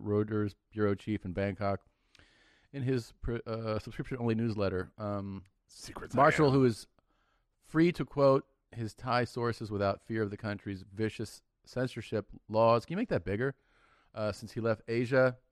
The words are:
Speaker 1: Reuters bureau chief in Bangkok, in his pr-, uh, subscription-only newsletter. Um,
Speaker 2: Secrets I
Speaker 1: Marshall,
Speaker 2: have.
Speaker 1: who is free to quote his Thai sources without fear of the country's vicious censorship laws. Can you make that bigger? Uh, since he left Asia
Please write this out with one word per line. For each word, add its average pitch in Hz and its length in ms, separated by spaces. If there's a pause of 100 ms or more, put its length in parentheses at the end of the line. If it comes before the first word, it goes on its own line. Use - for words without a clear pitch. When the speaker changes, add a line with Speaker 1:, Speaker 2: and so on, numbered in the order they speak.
Speaker 1:
Reuters 104 540 (160)
bureau 104 240
chief 101 300
in 92 80
Bangkok, 98 480 (920)
in 139 100
his 127 300 (100)
pr-, 120 140 (100)
uh, 110 320
subscription-only 120 560
newsletter. 101 640
Um, 98 440 (260)
Speaker 2:
Secrets - 460
I - 20
Speaker 1:
Marshall, 151 340
Speaker 2:
have. 131 100
Speaker 1:
who 131 60
is 113 200 (800)
free 165 260
to 156 120
quote 139 400 (280)
his 110 220
Thai 120 300
sources 117 460
without 101 320
fear 110 200
of 104 80
the 104 60
country's 101 480 (100)
vicious - 480 (220)
censorship 120 600 (220)
laws. 113 360
Can 165 100
you - 40
make 233 120
that 123 140
bigger? 117 300 (600)
Uh, 107 180
since 104 200
he 120 80
left 110 280
Asia 127 480 (160)